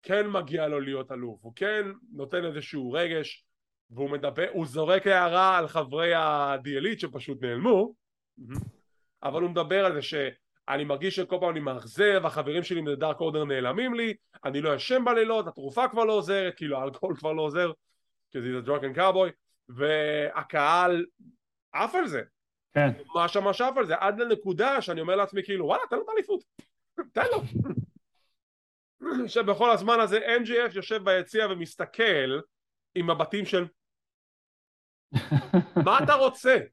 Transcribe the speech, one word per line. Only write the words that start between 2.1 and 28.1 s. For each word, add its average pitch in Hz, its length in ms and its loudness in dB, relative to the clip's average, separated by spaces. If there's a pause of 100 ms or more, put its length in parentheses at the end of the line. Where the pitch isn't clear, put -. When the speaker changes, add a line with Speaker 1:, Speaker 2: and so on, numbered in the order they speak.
Speaker 1:
נותן 147 340 -6
איזשהו 143 460 -8
רגש, 160 540 -4 (440)
והוא 135 200 -6
מדבר, 143 420 -4
הוא 170 140 -4
זורק 160 420 2
הערה 185 500 4
על 165 100 0
חברי 160 460 0
ה-The 143 680 0
Elite 214 180 -4
שפשוט 139 420 -8
נעלמו, 185 520 2 (1300)
אבל 147 180 -4
הוא 175 80 0
מדבר 175 360 0
על 180 80 2
זה 147 80 -4
שאני 139 840 -6
מרגיש 147 320 -4
שכל 185 240 -4
פעם 180 100 0
אני 160 100 -4
מאכזב, 147 680 0
החברים 147 380 -2
שלי 170 180 -4
מדארק 147 380 -2
אורדר 156 240 0
נעלמים 143 500 0
לי, 226 200 -2 (320)
אני 139 160 -2
לא 151 140 2
ישן 254 300 0
בלילות, 226 420 2
התרופה 165 400 -2
כבר 226 160 2
לא 220 100 4
עוזרת, 190 420 0
כאילו 143 220 -4
האלכוהול 139 380 -4
כבר 156 180 -4
לא 156 80 -2
עוזר, 156 300 0 (600)
כי 135 100 -6
זה 127 240 -4
drunken 139 320 -2
cowboy, 185 340 2 (380)
והקהל 151 1400 2 (680)
עף 269 220 -2
על 359 120 0
זה. 139 140 -4 (520)
Speaker 2:
כן. 147 160 4 (260)
Speaker 1:
ממש 170 220 2
ממש 196 240 0
עף 254 160 0
על 240 80 2
זה, 165 100 0
עד 208 240 0
לנקודה 240 600 0
שאני 165 200 -6
אומר 175 140 0
לעצמי, 196 280 0
כאילו, 190 220 -2
"וואלה, 294 240 2
תן 233 60 -2
לו - 80 -2
את 415 60 -10
האליפות." 415 340 -2 (380)
<laughs> - 320 -14
תן - 180 0
לו. 415 100 0 (1600)